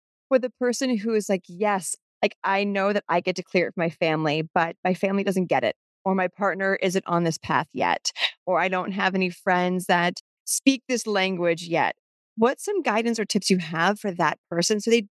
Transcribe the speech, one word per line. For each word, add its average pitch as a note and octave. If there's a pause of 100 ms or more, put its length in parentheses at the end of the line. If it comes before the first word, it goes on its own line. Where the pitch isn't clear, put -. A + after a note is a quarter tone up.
(280)
For C4
the A#3+
person B3
who A3
is G#3+
like, F#3+
"Yes, F#3+ (280)
like, G#3
I G3
know G3
that G3+
I F3
get F3+
to F3+
clear -
it -
for F#3+
my E3
family, D#3 (120)
but E3
my F#3
family G3
doesn't F#3+
get C3
it, G#2+ (280)
or F#3
my F#3
partner F#3+
isn't F#3
on E3+
this E3
path D3
yet, - (360)
or F3+
I F3+
don't F#3
have F#3+
any F#3
friends F3+
that F3 (260)
speak -
this B3
language F#3
yet." D#3+ (420)
What's A3+
some G4+
guidance A3+
or G#3
tips -
you F#3
have E3+
for G#3
that E3+ (120)
person F3
so A3+
they A3+